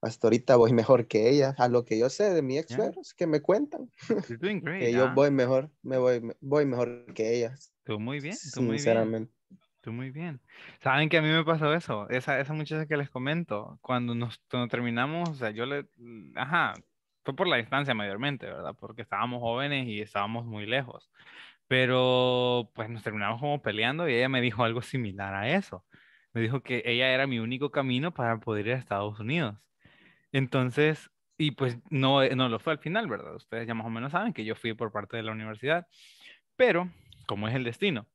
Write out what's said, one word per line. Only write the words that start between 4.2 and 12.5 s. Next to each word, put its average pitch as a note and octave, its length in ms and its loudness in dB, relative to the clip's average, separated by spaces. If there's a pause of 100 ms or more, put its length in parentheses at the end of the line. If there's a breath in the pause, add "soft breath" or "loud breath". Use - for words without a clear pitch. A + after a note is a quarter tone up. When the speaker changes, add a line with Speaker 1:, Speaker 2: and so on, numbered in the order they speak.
Speaker 2:
You're A#2 100 -10
doing F#3 220 -2
great, E3+ 220 -4
Speaker 1:
Que A#2+ 100 2
yo B2 100 4
Speaker 2:
¿ah? C3 120 4
Speaker 1:
voy C#3+ 180 6
mejor, C3 400 2 (100)
me C3 160 -4
voy, B2+ 240 2 (200)
voy C#3+ 240 2
mejor A#2+ 480 -4
que A2 240 0
ella. A#2+ 180 -2 (280)
Speaker 2:
Tú G#2+ 160 -6
muy B2+ 200 -4
bien, D3+ 180 -10 (140)
tú - 100 -4
muy A2+ 200 0
bien. A2+ 280 4
Speaker 1:
Sinceramente. A2+ 220 -6 (500)
Speaker 2:
Tú A#2 100 -12
muy B2+ 200 -8
bien. D3+ 300 -10 (400 loud breath)
Saben C#3 280 2
que E3 80 6
a D#3+ 40 6
mí D3+ 80 4
me D#3+ 140 4
pasó D3+ 300 2
eso, B2 360 -4
esa, B2+ 300 0
esa C#3 140 -4